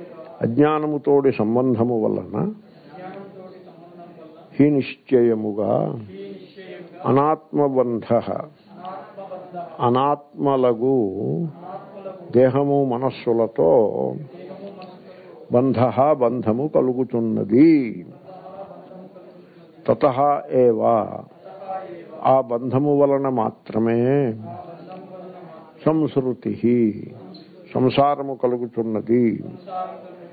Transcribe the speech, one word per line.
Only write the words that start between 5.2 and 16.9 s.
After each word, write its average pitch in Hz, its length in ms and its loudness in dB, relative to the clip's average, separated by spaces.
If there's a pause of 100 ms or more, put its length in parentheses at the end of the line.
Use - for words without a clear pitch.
అనాత్మబంధ, 139 960 0 (1800)
అనాత్మలగు 131 1120 0 (1400)
దేహము 139 420 4 (140)
మనస్సులతో 120 800 0 (1800)
బంధ, 120 260 2 (440)
బంధము 117 420 0 (100)
కలుగుతున్నది. 120 960 2 (2250)